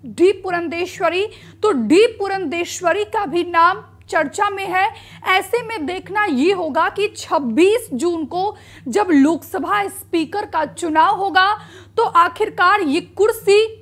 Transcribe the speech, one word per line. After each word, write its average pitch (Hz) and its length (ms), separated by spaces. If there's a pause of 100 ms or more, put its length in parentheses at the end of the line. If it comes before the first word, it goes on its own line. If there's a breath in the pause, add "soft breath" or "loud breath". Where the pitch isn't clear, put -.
डी 302 280
पुरंदेश्वरी। 349 920 (360 loud breath)
तो 415 100
डी 294 340 (120)
पुरंदेश्वरी 359 880
का 415 200
भी 339 180
नाम 349 400 (260)
चर्चा 370 400
में 392 160
है। 370 220 (400 loud breath)
ऐसे 392 340
में 440 240
देखना 381 400
ये 311 260
होगा 330 380
कि 415 180
छब्बीस 330 840
जून 330 340
को 381 280 (340 loud breath)
जब 381 240
लोकसभा 330 760
स्पीकर 359 580
का 330 200
चुनाव 330 500
होगा 381 360 (440 loud breath)
तो 453 80
आखिरकार 392 760
ये 311 180 (120)
कुर्सी 427 520 (180)